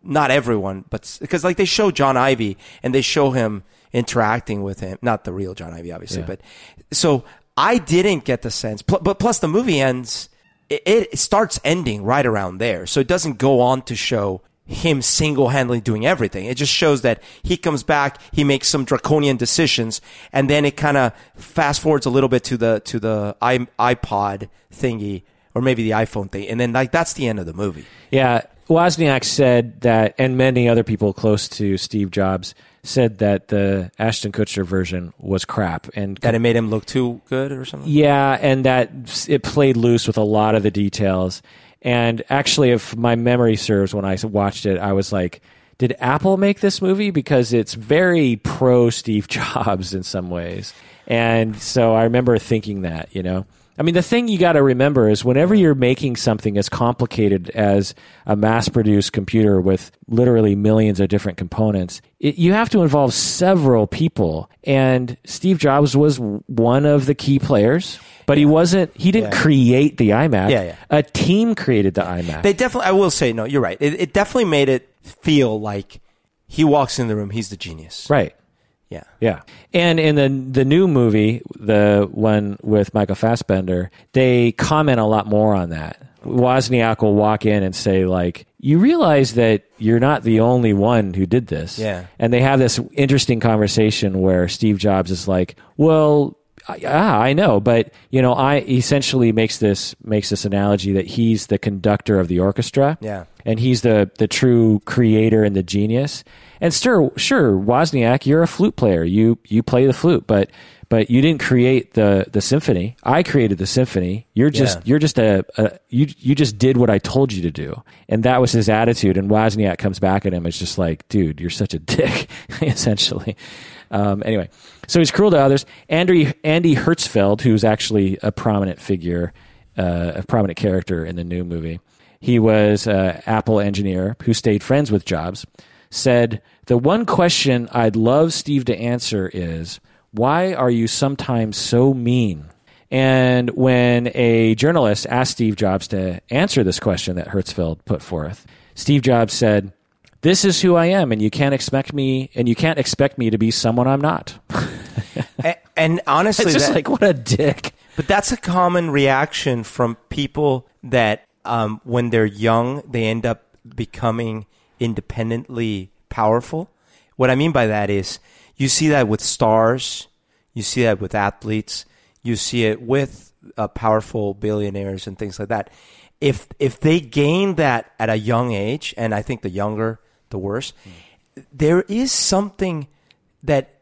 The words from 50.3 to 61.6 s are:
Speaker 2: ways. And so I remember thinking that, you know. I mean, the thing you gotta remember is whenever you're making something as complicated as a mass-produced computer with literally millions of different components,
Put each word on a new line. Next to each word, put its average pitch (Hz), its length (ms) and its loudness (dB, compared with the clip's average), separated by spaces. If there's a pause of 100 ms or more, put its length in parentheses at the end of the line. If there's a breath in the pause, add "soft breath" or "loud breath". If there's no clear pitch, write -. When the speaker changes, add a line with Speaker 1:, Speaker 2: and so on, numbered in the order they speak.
Speaker 2:
ways. 87 420 -10 (340 loud breath)
And 113 500 0
so 113 360 0
I 113 100 4
remember 120 360 2
thinking 104 420 -4
that, 82 340 -8
you 92 60 -6
know. 92 240 -4 (320 soft breath)
I - 60 -4
mean, 170 100 0
the 180 80 2
thing 240 280 -2
you 202 80 -2
gotta 165 260 4
remember 131 460 4
is 107 160 0
whenever 147 280 2
you're 170 220 6
making 127 400 0
something 107 420 -2
as 101 120 -2
complicated 107 800 0
as 101 440 0 (320 loud breath)
a 107 120 0
mass-produced 107 720 2
computer 104 480 2
with 92 320 -2 (160)
literally 113 480 4
millions 107 460 2
of 95 80 2
different 101 280 -2
components, 95 640 -4 (200)